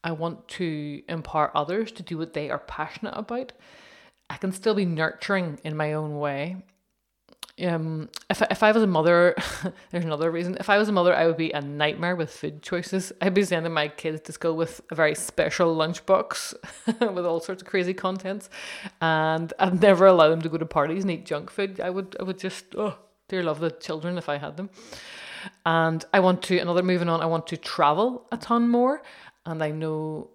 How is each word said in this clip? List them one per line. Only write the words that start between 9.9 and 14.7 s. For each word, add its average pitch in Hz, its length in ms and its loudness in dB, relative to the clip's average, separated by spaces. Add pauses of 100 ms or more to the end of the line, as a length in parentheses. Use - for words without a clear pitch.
there's 175 140 -4
another 160 260 0
reason. 175 300 -4
If 190 80 -6
I 202 80 6
was 214 120 4
a 208 40 0
mother, 180 220 6
I 165 120 6
would 165 120 2
be 160 140 -2
a 147 100 -4
nightmare 151 520 -2
with 160 160 -4
food 151 320 -10
choices. 185 580 -4
I'd 185 120 2
be 202 120 4
sending 165 280 -2
my 151 160 0
kids 156 340 -6
to 165 100 -12
school 165 240 -2
with 165 340 -4